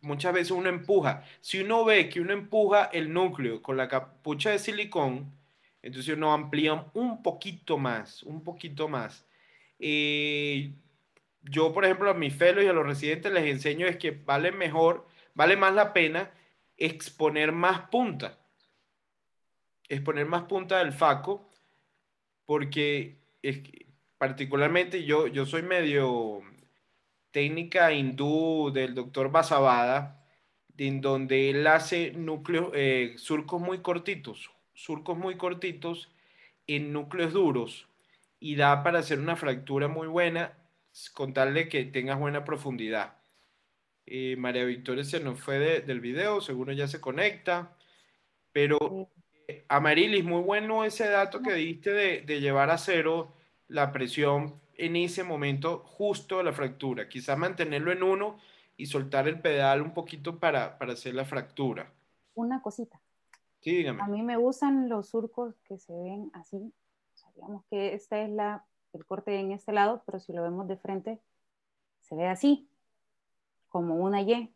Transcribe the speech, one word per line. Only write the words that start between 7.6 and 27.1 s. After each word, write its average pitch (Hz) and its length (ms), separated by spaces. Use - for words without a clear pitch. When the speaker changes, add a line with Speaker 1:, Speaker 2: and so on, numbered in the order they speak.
Speaker 1:
más, 117 460
un 156 180
poquito 156 460
más. 120 360
Eh, 147 960
yo, 156 300
por 196 120
ejemplo, 190 260
a 190 40
mis 147 200
fellows 180 300
y 196 40
a 185 40
los 165 140
residentes 151 440
les 175 140
enseño 151 420
es 175 100
que 165 140
vale 147 400
mejor, 165 560
vale 170 220
más 190 180
la 202 180
pena 165 380
exponer 156 760
más 175 380
punta. 165 500
Exponer 147 380
más 170 180
punta 185 340
del 160 140
faco, 147 580
porque 147 680
es 139 160
que, - 280
particularmente 147 880
yo, 151 220
yo 139 180
soy 160 180
medio 139 760